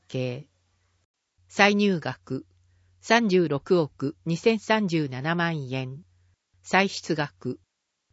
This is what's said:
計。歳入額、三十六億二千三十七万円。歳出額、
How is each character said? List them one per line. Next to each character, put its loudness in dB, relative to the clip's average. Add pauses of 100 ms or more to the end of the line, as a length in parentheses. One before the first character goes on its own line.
計。 -6 (1000)
歳 4
入 2
額、 -10 (560)
三 2
十 4
六 0
億 -4 (100)
二 -2
千 2
三 0
十 0
七 -4
万 -2
円。 -8 (600)
歳 2
出 -6
額、 -6 (540)